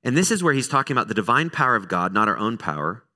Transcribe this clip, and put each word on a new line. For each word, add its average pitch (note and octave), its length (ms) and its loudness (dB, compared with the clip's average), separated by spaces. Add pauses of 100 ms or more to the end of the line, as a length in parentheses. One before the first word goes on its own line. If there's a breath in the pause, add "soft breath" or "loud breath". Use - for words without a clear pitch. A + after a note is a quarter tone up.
And B2 140 0
this F#3 140 4
is G#3 120 0
where D#3 120 2
he's C3+ 140 -2
talking C3+ 280 0
about A#2 120 0
the G#2+ 60 -2
divine A#2+ 360 2
power B2+ 260 2
of F#2+ 120 -4
God, F2+ 240 -2
not G#2+ 140 2
our G2+ 120 0
own A2 200 -4
power. D#2 460 -6 (120)